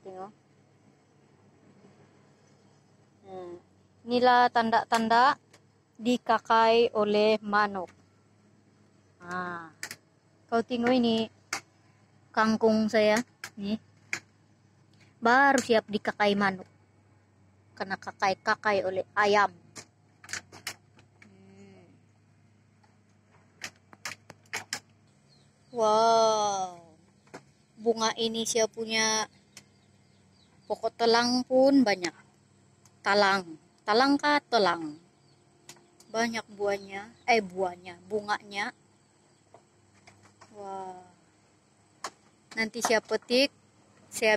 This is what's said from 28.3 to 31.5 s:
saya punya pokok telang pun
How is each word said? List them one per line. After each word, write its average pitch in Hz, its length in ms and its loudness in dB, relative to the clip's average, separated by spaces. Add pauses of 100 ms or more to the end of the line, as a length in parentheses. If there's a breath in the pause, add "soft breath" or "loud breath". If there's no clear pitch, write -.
saya 226 160 2
punya 220 640 -2 (1400)
pokok - 320 -8
telang 240 480 2
pun 262 400 4